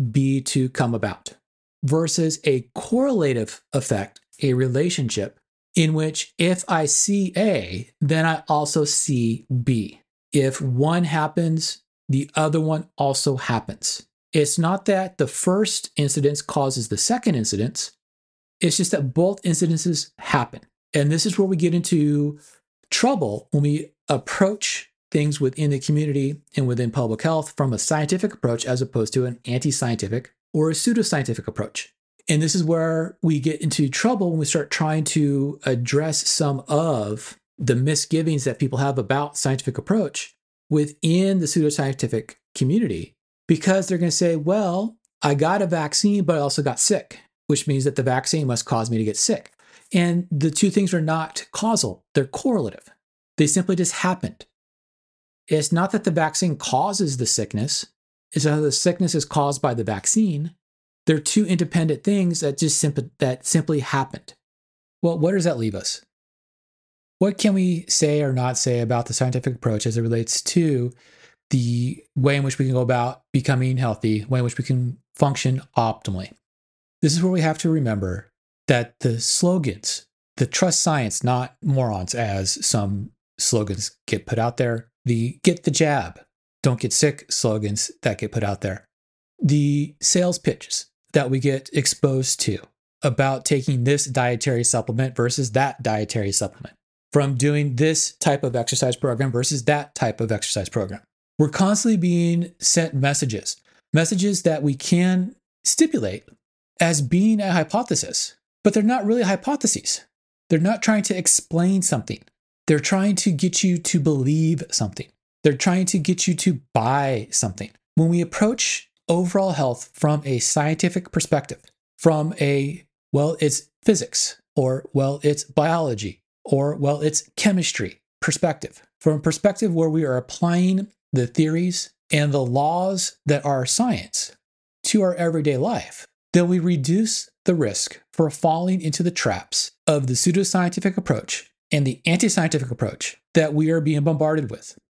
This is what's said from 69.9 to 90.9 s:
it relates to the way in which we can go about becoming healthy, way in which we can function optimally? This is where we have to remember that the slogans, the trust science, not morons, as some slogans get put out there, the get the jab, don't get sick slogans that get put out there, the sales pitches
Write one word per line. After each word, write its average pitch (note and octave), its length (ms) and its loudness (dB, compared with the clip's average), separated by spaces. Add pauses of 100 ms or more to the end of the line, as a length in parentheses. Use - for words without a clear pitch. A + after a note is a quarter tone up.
it A#2 60 0
relates A2+ 400 -2
to C3+ 500 0 (580)
the A#2+ 540 0 (120)
way C#3 180 4
in C#3 80 0
which C3+ 160 -2
we C3+ 60 2
can C3 100 0
go B2+ 60 2
about B2 420 0 (100)
becoming C3 440 0
healthy, A2 480 0
way B2+ 160 0
in B2 40 0
which A#2+ 140 -4
we A#2 60 -2
can B2 340 -2 (160)
function C3+ 480 0 (140)
optimally? G#2+ 560 -2 (720)
This D3 100 4
is E3+ 100 0
where F#3 100 2
we F3+ 80 0
have D#3 180 0
to E3+ 120 0
remember G#2+ 640 -2 (340)
that A#2+ 320 0
the A#2 220 0
slogans, D#3+ 880 -2 (320)
the B2 80 2
trust - 360 0
science, C#3 400 -2
not B2 400 -2
morons, A#2+ 540 0
as G2 500 -2
some G2+ 460 -2 (260)
slogans G2+ 540 -2 (160)
get - 180 -4
put A2+ 140 -2
out A#2+ 160 -2
there, A#2 340 -2 (140)
the A#2+ 400 -2
get F3 180 4
the F3 80 0
jab, C#3 500 0 (440)
don't B2+ 160 2
get A#2+ 120 -2
sick - 380 0
slogans G#2+ 640 -2 (100)
that G#2+ 160 -2
get G#2 140 -6
put A2 100 -2
out G2+ 200 -4
there, F#2+ 220 -6 (560)
the D3 640 2
sales F3+ 380 2
pitches - 460 -4 (260)